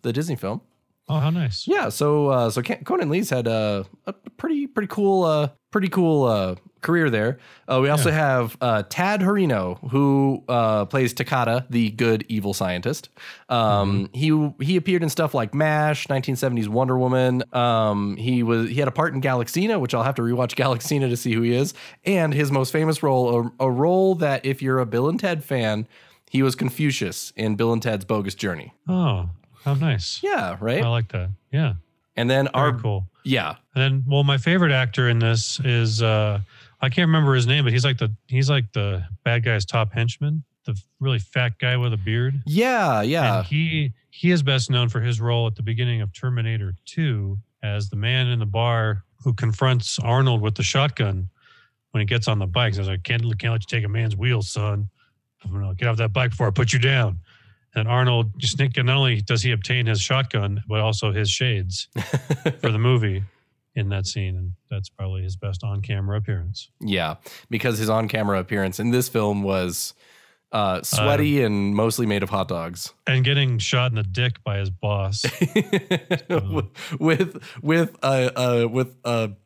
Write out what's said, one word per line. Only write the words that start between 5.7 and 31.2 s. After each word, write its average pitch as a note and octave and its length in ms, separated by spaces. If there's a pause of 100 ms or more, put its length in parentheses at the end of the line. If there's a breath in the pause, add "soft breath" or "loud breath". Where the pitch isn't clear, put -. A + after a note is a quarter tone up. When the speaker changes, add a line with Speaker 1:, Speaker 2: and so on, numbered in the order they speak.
Speaker 1:
cool, D#3+ 340
uh, G2 320 (240)
career E3 300
there. A2+ 300 (280 loud breath)
Uh, C3 140
we C#3 80
also D3+ 200
Speaker 2:
Yeah. D3+ 60
Speaker 1:
have, C3 460
uh, A2+ 280
Tad G3 300
Harino, D#3 600 (120)
who, C#3 560
uh, A2 380
plays B2+ 280
Takada, B2+ 560
the A#2 220
good A2 380
evil G2+ 240
scientist. F#2 560 (400 loud breath)
Um, G2+ 640
Speaker 2:
Mm-hmm. D3+ 460
Speaker 1:
he, C3 60
he F3+ 120
appeared F3 260
in D#3 60
stuff D#3 240
like A2+ 200
mash, D3+ 540
nineteen C3+ 300
seventies A#2+ 320
Wonder B2+ 280
Woman. B2+ 460 (100)
Um, A2 600
he B2 260
was, A#2 280
he B2 60
had C#3 120
a B2+ 40
part D#3 220
in C3+ 80
Galaxina, C#3+ 600
which - 120
I'll A#2 100
have C3 120
to A#2+ 60
rewatch A#2+ 340
<laughs> - 0
Galaxina C3+ 540
to A#2+ 80
see A#2 160
who A2+ 80
he A#2+ 120
is. C#3 200 (320 loud breath)
And E3+ 280
his C#3+ 160
most C3+ 220
famous D#3+ 320
role, B2 560
a, C3 60
a C3 40
role F3+ 460
that D#3+ 300
if C3+ 160
you're C3 180
a B2+ 60
Bill A#2 240
and E3 100
Ted F3 240
fan, A2 420 (440 soft breath)
he C3+ 140
was B2+ 120
Confucius C3 800
in A2 220
Bill A#2 160
and A2+ 80
Ted's G#2 240
Bogus G2+ 300
Journey. F2+ 380 (140)
Speaker 2:
Oh, B2 420 (340)
how C#3 120
nice. C3+ 460
Speaker 1:
Yeah, B2 380
right? A#2 240
Speaker 2:
I B2 60
like A#2 240
that. F#2 160 (200)